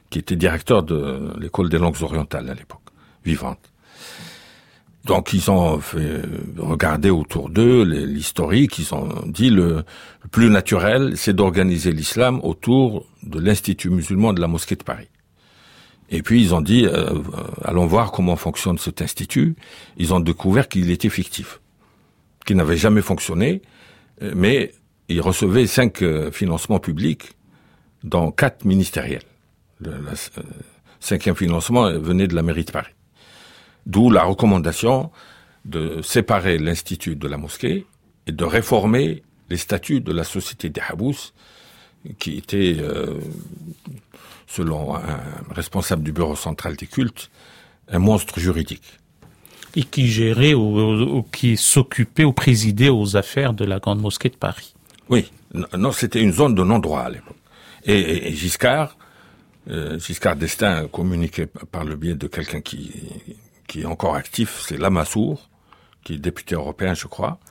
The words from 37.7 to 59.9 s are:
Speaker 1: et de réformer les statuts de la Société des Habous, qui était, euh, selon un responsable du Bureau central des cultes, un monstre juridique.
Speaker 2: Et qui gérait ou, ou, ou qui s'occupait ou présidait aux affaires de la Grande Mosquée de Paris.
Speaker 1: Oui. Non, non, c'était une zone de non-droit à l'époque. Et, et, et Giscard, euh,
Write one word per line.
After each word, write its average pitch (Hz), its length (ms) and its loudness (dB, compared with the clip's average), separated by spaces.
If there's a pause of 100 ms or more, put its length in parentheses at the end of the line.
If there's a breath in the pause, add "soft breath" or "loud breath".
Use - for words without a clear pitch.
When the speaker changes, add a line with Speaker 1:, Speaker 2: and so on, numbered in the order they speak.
Speaker 1:
et 80 40 -4
de 78 120 -4
réformer 107 800 2 (240)
les 87 80 -4
statuts 120 440 -2
de - 120 -4
la 82 100 -2
Société - 460 -8
des 76 120 -10
Habous, - 520 -6 (880 soft breath)
qui 76 160 -8
était, 92 420 0
euh, 73 400 -4 (1300 loud breath)
selon 76 480 -6
un 76 260 -8 (300)
responsable 87 540 -4
du 78 80 -4
Bureau 76 240 -2
central 80 400 -8
des 76 100 -12
cultes, - 420 -4 (600 soft breath)
un 90 100 0
monstre 101 400 2
juridique. 82 640 -4 (720 loud breath)
Speaker 2:
Et 156 80 0
qui 127 240 0
gérait 113 480 4
ou, 107 240 2
ou, 110 380 2
ou 120 80 0
qui 120 320 0
s'occupait - 680 2
ou 139 80 4
présidait 110 560 4
aux 104 280 2
affaires 127 360 0
de 104 120 -4
la 98 160 -2
Grande 101 200 -2
Mosquée 107 280 -2
de - 80 -10
Paris. - 380 -8 (340)
Speaker 1:
Oui. - 240 2 (220)
Non, - 120 -4 (100)
non, 117 160 0
c'était 113 300 -2
une 101 100 4
zone 123 220 4
de 92 80 4
non-droit 90 380 2
à 62 100 -6
l'époque. - 260 -16 (480 loud breath)
Et, 104 140 4
et, 85 300 -2
et 80 40 -4
Giscard, 123 640 -2 (720 soft breath)
euh, 78 300 -6